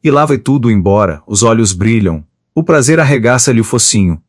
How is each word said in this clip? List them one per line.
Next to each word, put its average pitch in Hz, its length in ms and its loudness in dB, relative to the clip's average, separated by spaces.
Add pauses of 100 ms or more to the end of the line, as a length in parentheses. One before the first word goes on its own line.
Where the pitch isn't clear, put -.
E 156 80 0
lá 143 140 2
vai 147 140 0
tudo 120 320 -2
embora, 98 560 0
os 101 160 -4
olhos 113 300 2
brilham, 92 520 -2 (300)
o 160 80 -2
prazer 160 380 2
arregaça-lhe 127 600 0
o 110 40 0
focinho 98 640 -2